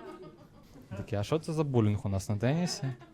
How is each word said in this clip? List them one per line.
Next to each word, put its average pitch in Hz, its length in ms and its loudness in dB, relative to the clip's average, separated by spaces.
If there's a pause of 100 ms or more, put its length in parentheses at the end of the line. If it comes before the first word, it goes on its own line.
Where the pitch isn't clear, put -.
(960)
Такі: 101 200 -4
"А 101 60 0
що 147 160 0
це 160 140 -6
за 156 120 0
булінг 110 400 4
у 104 40 -2
нас 98 200 0
на 110 80 0
тенісі?" 147 480 0 (300)